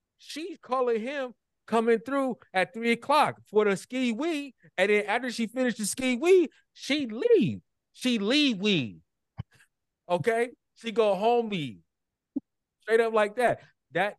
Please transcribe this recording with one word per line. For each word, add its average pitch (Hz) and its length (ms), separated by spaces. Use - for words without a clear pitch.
she's 320 420
calling 240 400
him 254 320
coming 226 320
through 262 400
at 185 220
three 233 160
o'clock 233 460
for 208 160
the 196 100
ski 254 360
wee. 285 420
And 196 140
then 208 160
after 240 240
she 226 160
finished 247 320
the 214 60
ski 254 300
wee, 339 340
she 277 340
leave. 240 540
She 247 260
leave 247 400
wee. 139 400
Okay? 226 440
She 226 160
go 208 240
home 226 340
wee. 139 300
Straight 226 180
up 226 120
like 208 240
that. 226 240
That, 196 260